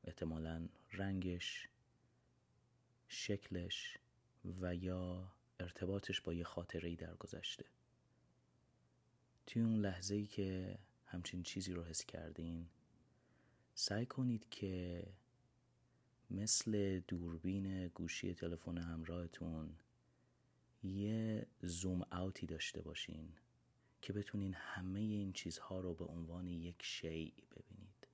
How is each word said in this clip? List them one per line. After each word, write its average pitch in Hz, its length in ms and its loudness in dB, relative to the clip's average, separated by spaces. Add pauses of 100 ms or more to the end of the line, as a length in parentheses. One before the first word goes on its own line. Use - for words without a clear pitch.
احتمالاً 80 640 -2 (240)
رنگش، 95 760 0 (1400)
شکلش - 880 -2 (640)
و 90 140 2
یا 92 580 0 (280)
ارتباطش 92 600 0
با 85 120 0
یه 85 120 0
خاطره‌ای 85 520 -2
در 82 180 -8
گذشته. - 500 -6 (1800)
توی 117 160 4
اون 113 180 6
لحظه‌ای 101 460 2
که 95 520 0 (260)
همچین 90 380 -4
چیزی 90 300 -2
رو 85 120 -2
حس 82 200 -2
کردین، 82 640 -4 (1120)
سعی 113 280 4
کنید 123 440 2
که 90 560 0 (1200)
مثل 98 720 6
دوربین 90 880 0
گوشی 87 460 -2
تلفن 85 440 -2
همراهتون 82 1000 -2 (1080)
یه 107 640 2 (160)
زوم 90 400 2 (100)
اوتی 90 340 0
داشته 80 360 -2
باشین 80 500 -6 (680)
که 101 100 -4
بتونین 101 420 2
همه 92 460 -2
این 104 320 2
چیزها - 480 -2
رو 90 140 0
به 85 100 -4
عنوان 85 440 -4
یک 87 340 -4
شیء 80 500 -2 (180)
ببینید. - 640 -16